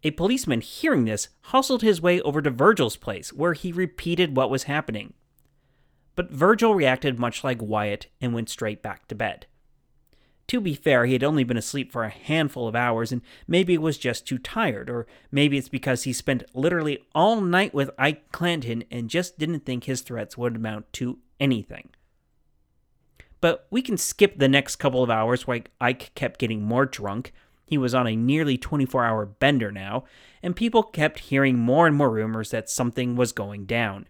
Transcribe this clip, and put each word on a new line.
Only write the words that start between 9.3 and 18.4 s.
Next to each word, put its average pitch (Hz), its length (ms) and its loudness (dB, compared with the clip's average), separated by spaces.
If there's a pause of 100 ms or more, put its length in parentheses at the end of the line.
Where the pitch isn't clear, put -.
To 247 120 0
be 180 140 -2
fair, 127 320 4
he 127 60 2
had 127 100 2
only 147 220 2
been 120 120 -2
asleep 123 360 -6
for 117 100 -4
a 107 80 -6
handful 143 560 -4
of 110 80 -6
hours, 117 380 0
and 123 100 -4 (240)
maybe 180 260 2
it 165 80 2
was 156 160 0
just - 300 -4
too 131 100 -4
tired, 123 540 -4
or 120 160 -6 (240)
maybe 143 260 4
it's 135 120 -4
because 131 340 -2
he 160 100 -4
spent 131 300 -2 (120)
literally 151 600 -2
all 208 260 4
night 185 320 2
with 135 240 0
Ike 147 360 -2
Clanton 135 580 -2